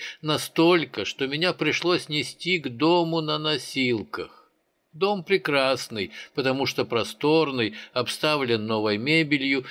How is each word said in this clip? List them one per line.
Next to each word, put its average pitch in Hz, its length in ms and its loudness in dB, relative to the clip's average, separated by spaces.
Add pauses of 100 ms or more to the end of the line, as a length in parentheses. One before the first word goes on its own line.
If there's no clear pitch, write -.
(200)
настолько, 156 840 2
что - 240 -4
меня 160 240 -2
пришлось 160 560 0
нести 151 500 -2
к 139 120 -6
дому 165 500 2
на 151 180 -2
носилках. 131 1000 -2 (540)
Дом 190 300 0
прекрасный, 135 880 0 (240)
потому 131 320 0
что 127 180 -2
просторный, 123 920 0 (180)
обставлен 123 720 0
новой 107 320 0
мебелью, 139 720 0